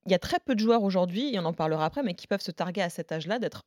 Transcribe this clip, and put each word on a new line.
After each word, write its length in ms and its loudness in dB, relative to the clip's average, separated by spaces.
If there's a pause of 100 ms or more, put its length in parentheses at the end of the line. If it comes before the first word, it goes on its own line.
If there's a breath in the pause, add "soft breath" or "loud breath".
il 80 2
y 20 8
a 40 2
très 200 0
peu 160 0
de 60 2
joueurs 220 6
aujourd'hui, 520 0
et 40 -2
on 40 -2
en 80 0
parlera 320 0
après, 180 0
mais 120 -2
qui 140 -14
peuvent 120 0
se 120 -6
targuer 300 -4
à 80 0
cet 220 -8
âge-là 260 -2
d'être 300 -6